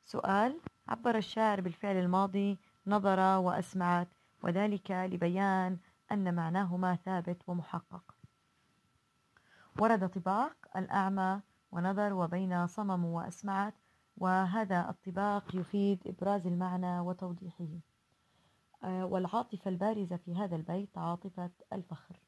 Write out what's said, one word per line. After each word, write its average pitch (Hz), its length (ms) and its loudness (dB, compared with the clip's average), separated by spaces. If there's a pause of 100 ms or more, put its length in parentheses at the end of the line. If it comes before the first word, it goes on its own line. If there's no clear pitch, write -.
سؤال: 226 560 0 (280)
عبر 233 280 0
الشاعر 214 440 2
بالفعل 185 360 -2
الماضي 190 600 2 (280)
نظر 190 520 4
وأسمعت، 180 720 0 (340)
وذلك 196 480 0
لبيان 185 880 0 (340)
أن 185 220 2
معناهما 180 640 2
ثابت 175 500 -4
ومحقق. 175 680 -8 (1700)
ورد 214 280 6
طباق 196 480 0 (200)
الأعمى 190 640 0 (320)
ونظر 196 400 0
وبين 180 540 0
صمم 185 380 -2
وأسمعت، 196 680 -4 (420)
وهذا 185 760 2
الطباق 196 680 -4
يفيد 202 500 2
إبراز 185 400 -2
المعنى 180 540 0
وتوضيحه. 175 680 -6 (1160)
آه، 185 200 -4
والعاطفة 190 640 -2
البارزة 185 480 0
في 175 200 -6
هذا 185 200 -2
البيت 175 420 -6
عاطفة 175 520 -6 (220)
الفخر. - 560 -10